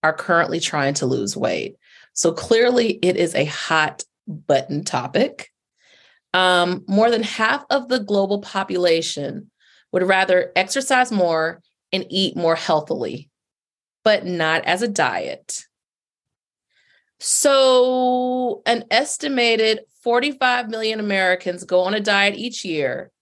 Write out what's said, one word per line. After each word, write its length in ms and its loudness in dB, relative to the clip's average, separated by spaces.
are 100 2
currently 480 0
trying 340 0
to 120 -2
lose 300 -2
weight. 400 -4
So 200 0
clearly 680 0
it 140 2
is 180 0
a 120 2
hot 580 -2
button 580 -2
topic. 680 -4
Um, 540 2
more 240 4
than 120 0
half 480 -2
of 180 -2
the 120 0
global 400 -2
population 1080 -2
would 100 0
rather 540 2
exercise 560 0
more 500 0
and 180 -2
eat 260 -2
more 200 2
healthily, 720 -4
but 240 2
not 380 0
as 180 0
a 60 -2
diet. 760 -4
So 1500 2
an 240 0
estimated 920 2
forty-five 680 0
million 300 -4
Americans 640 0
go 200 2
on 120 0
a 60 0
diet 340 2
each 300 -10
year. 580 -4